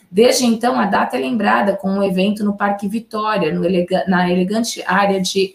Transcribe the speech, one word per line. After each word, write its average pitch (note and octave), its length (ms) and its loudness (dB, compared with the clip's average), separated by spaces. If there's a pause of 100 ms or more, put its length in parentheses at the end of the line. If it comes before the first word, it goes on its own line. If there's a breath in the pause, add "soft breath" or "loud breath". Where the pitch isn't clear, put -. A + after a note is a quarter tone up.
Desde B3 360 4
então, A#3+ 340 2
a G#3+ 60 0
data A#3 320 -2
é - 20 -2
lembrada G3+ 560 0
com G3 140 -4
um G3 140 0
evento G3 400 0
no G3+ 120 0
Parque G3+ 320 -2
Vitória, G#3+ 640 -2
no F3 120 -2
elega-, F3+ 420 0
na F3+ 240 2
elegante F#3+ 560 -2
área G3 320 2
de F#3+ 360 0